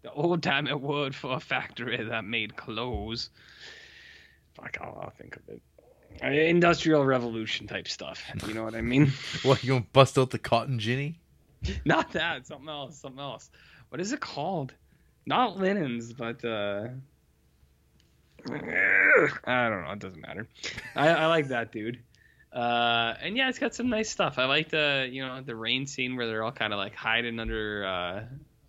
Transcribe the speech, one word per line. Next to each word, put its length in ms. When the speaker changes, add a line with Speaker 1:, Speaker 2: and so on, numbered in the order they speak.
Speaker 1:
The 100
old 300
time 260
it 120
would 340
for 220
a 40
factory 640
that 200
made 320
clothes. 720
Fuck, 260
I'll, 240
I'll 60
think 260
of 120
it. 140
Uh, 40
Industrial 800
Revolution 640
type 180
stuff. 380
You 60
know 120
what 100
I 60
mean? 320
<laughs> 160
Speaker 2:
What, 200
you 120
gonna 180
bust 260
out 120
the 100
cotton 400
ginny? 400
Speaker 1:
Not 280
that. 360
Something 200
else. 300
Something 220
else. 280
What 100
is 120
it 80
called? 540
Not 320
linens, 560
but, 320
uh, 440
I 1200
don't 160
know. 80
It 60
doesn't 220
matter. 280
I, 160
I 160
like 220
that 240
dude. 300
Uh, 680
and 160
yeah, 120
it's 100
got 160
some 140
nice 220
stuff. 280
I 80
like 240
the, 400
you 140
know, 160
the 140
rain 320
scene 300
where 100
they're 160
all 100
kinda, 240
like, 180
hiding 440
under, 480
uh, 380